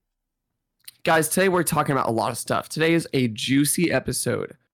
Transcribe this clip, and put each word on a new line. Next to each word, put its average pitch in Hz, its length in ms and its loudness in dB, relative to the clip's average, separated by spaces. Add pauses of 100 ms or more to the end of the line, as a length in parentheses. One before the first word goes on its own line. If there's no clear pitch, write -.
(1040)
guys, 160 240 2
today 185 200 2
we're 180 160 2
talking 151 280 0
about 131 160 0
a 113 40 0
lot 110 180 0
of 113 80 -6
stuff. - 300 -4
Today 160 260 0
is 165 180 0
a 131 160 2
juicy 139 600 0
episode - 680 -4 (180)